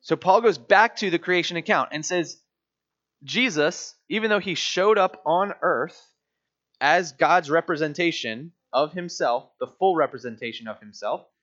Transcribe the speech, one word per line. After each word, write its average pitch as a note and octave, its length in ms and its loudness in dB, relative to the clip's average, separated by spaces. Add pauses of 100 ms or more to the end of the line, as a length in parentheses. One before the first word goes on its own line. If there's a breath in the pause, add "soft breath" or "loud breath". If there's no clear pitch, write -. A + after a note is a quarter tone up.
So - 160 -2
Paul F#3 240 4
goes G#3+ 160 4
back G3 400 4
to G3 140 -2
the E3 80 -2
creation F3 400 -2
account E3 340 0
and D3+ 140 -8
says, F3 340 -4 (840)
Jesus, D#3+ 680 -2 (140)
even A3 220 -2
though G#3 80 2
he F#3 160 -4
showed G3+ 420 0
up F#3 300 0
on F3+ 340 0
earth D#3 540 -4 (680)
as D#3 320 2
God's D#3+ 380 2
representation D#3+ 1000 -2 (200)
of D3+ 200 0
himself, E3+ 680 -4
the B2+ 80 -8
full F#3 300 0
representation A#2 720 -4
of G#2+ 100 -12
himself G#2+ 480 -8 (160)